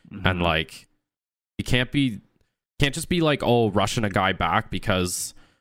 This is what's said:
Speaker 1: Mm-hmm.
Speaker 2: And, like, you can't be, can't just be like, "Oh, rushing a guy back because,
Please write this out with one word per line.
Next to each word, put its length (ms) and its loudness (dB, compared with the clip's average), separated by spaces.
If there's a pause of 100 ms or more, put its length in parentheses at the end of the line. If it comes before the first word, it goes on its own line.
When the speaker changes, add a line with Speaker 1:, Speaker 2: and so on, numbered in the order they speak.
(140)
Speaker 1:
Mm-hmm. 140 -2
Speaker 2:
And, 160 2
like, 440 -2 (680)
you 80 -6
can't 260 0
be, 280 0 (600)
can't 140 2
just 160 -8
be 120 2
like, 200 2
"Oh, 300 2
rushing 320 2
a 80 0
guy 220 2
back 360 0
because, 640 -2 (280)